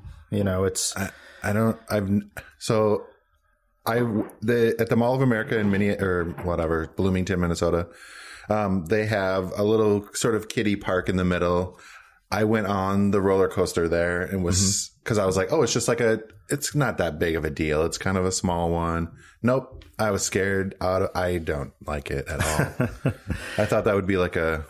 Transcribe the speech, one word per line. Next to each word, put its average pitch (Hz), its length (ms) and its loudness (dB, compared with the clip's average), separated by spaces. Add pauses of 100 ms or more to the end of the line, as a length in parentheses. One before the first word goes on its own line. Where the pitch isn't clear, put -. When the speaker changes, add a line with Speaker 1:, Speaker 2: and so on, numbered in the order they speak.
(320)
Speaker 1:
you 104 120 0
know, 95 220 0
it's - 320 -2
Speaker 2:
I, 95 120 -4 (340)
I 101 100 -2
don't, 110 240 2 (120)
I've, 104 180 0
n-, 101 240 0 (280)
so 107 460 2 (800)
I, 113 140 0
w-, 110 300 0 (120)
the, 113 380 2
at 113 100 0
the 127 60 4
Mall 117 200 4
of 131 60 2
America 117 380 2
in 104 120 2
Minne-, 101 300 2
or 90 240 2 (180)
whatever, 82 520 0
Bloomington, 92 440 2
Minnesota, 85 480 0 (640)
um, 98 360 0
they 107 200 0
have 95 520 0
a 104 60 2
little 104 500 4
sort 117 220 0
of 95 140 -4
kiddie 104 260 0
park 92 340 -2
in 92 80 0
the 92 80 2
middle. 90 540 0 (520)
I 104 120 0
went 110 240 0
on 98 440 2
the 101 100 2
roller 95 260 4
coaster 90 400 0
there 87 340 0
and 92 220 -4
was, 87 140 2
Speaker 1:
Mm-hmm. 98 340 0 (140)
Speaker 2:
'cause 110 140 0
I 98 60 2
was 92 120 2
like, 95 160 0
"Oh, 160 80 4
it's 117 120 2
just 120 140 0
like 120 140 0
a, 110 200 2 (280)
it's - 240 -4
not 123 240 0
that 80 220 -2
big 82 160 0
of 80 100 -2
a 76 60 0
deal. 76 320 0
It's 82 160 -2
kind 95 180 0
of 92 80 0
a 92 60 0
small 85 400 0
one." 85 400 -2 (320)
Nope. 127 420 -2 (140)
I 110 120 2
was 98 120 0
scared 98 580 0
out 92 220 0
of, 92 120 -2
I 90 220 0
don't 76 340 -4 (140)
like 73 260 -8
it 69 160 -6
at 73 160 -4
all. 78 440 -2 (100)
Speaker 1:
<laughs> - 160 -2 (460)
Speaker 2:
I 107 60 2
thought 107 200 0
that 107 100 2
would 95 120 0
be 95 100 2
like 90 180 0
a 80 340 -2